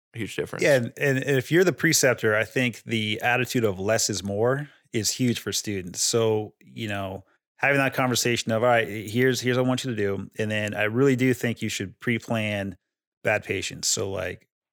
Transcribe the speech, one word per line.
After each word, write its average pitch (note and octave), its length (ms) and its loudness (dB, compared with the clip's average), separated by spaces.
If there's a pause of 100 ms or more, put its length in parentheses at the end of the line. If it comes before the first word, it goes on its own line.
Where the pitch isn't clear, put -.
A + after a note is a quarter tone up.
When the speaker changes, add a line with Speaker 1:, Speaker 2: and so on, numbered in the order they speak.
(120)
Speaker 1:
huge A2+ 240 -10
difference. - 260 -6
Speaker 2:
Yeah, D3+ 140 6
and, A#2 220 -2
and C#3 260 0
if C3+ 260 0
you're E3+ 140 6
the F3+ 80 4
preceptor, B2 640 2
I G#2+ 80 2
think B2 400 -2
the A2 380 -2
attitude A#2+ 420 0
of F#2+ 160 0
less A2 300 0
is F#2+ 120 -4
more A#2+ 460 -2 (240)
is G#2+ 180 -2
huge B2 300 0
for G2+ 120 -6
students. F#2 500 -6
So, A2 580 0
you A#2+ 260 -12
know, G2 380 -8 (320)
having C#3 220 2
that C3+ 160 2
conversation B2 580 0
of, A2 100 2
"All B2 60 6
right, A#2 180 4
here's, A2 540 0
here's B2 160 0
what B2+ 100 2
I - 20 0
want B2+ 160 -2
you C3 60 -6
to A2+ 60 -6
do." G2 420 -2
And A2 100 -2
then G#2+ 260 -2
I G#2 100 0
really B2+ 320 4
do B2+ 180 4
think A#2+ 260 -4
you A2 80 -4
should F#2+ 300 -8
pre-plan G#2+ 800 -2 (480)
bad G#2+ 180 2
patients. - 460 -6
So, G2+ 200 -2
like, F#2 380 -8 (260)